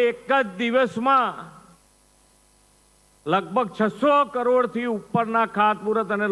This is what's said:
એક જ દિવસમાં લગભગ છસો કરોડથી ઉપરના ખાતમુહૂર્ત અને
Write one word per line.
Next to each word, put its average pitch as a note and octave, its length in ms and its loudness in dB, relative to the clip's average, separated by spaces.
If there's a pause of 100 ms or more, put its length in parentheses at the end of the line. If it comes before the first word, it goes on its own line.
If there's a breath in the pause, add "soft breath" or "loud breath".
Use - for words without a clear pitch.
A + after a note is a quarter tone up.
એક A#3 200 -6
જ C4+ 140 2 (160)
દિવસમાં A#3 880 0 (1800)
લગભગ F#3 500 0
છસો A3 360 0 (220)
કરોડથી B3 560 0
ઉપરના A3+ 560 -2 (100)
ખાતમુહૂર્ત G#3+ 580 0
અને G#3 180 -2